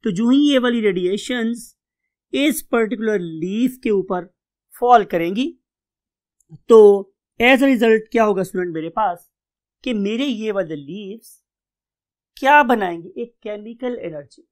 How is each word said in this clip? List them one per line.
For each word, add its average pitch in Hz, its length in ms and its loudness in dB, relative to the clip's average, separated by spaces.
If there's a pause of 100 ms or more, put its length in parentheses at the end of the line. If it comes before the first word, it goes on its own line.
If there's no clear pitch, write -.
तो 226 60 -2
जो 214 200 -2
ही 277 80 4 (120)
ये 269 80 2
वाली 240 220 0
रेडिएशंस 214 960 -4 (560)
इस 277 280 -2 (120)
पर्टिकुलर 220 460 -2
लीफ 180 640 -6
के 226 80 -2
ऊपर 190 340 -2 (500)
फॉल 240 300 4
करेंगी 190 420 -4 (1200)
तो 226 120 10 (600)
as 247 220 4
a 277 80 4
result 220 420 2
क्या 226 120 2
होगा 196 180 -2
स्टूडेंट 180 320 -6
मेरे 160 140 -8 (100)
पास 180 320 -6 (540)
कि 247 100 -4
मेरे 214 300 -4
ये 220 280 -6
वाले 170 240 -4
लीव्स 190 680 -16 (920)
क्या 285 260 4
बनाएंगे? 185 460 -4 (140)
एक 233 200 -14
केमिकल 226 560 -12
एनर्जी। - 540 -16